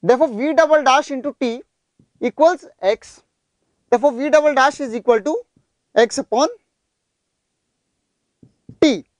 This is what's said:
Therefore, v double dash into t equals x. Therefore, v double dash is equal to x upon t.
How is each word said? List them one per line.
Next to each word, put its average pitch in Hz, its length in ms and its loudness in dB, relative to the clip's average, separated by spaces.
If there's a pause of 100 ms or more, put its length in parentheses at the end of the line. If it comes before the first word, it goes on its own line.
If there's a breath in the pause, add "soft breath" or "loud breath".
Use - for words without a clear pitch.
Therefore, 247 260 2
v 247 240 -4
double 302 300 2
dash 285 280 0
into 269 280 -8
t 247 220 -6 (580)
equals 311 460 0 (160)
x. - 420 -4 (680)
Therefore, 240 240 0
v 269 160 -6
double 302 240 4
dash 277 280 2
is 240 140 -8
equal 226 260 0
to 311 200 -4 (540)
x 226 220 2
upon 277 320 -2 (2250)
t. 254 240 0 (140)